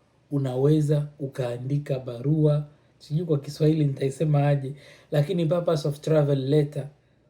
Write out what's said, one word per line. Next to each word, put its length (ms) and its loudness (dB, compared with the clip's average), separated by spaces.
unaweza 800 2
ukaandika 800 -6
barua, 680 0
sijui 280 -4
kwa 120 2
Kiswahili 460 0
nitaisema 640 0
aje, 240 0
lakini 360 0
purpose 420 0
of 120 -6
travel 380 2
letter 500 0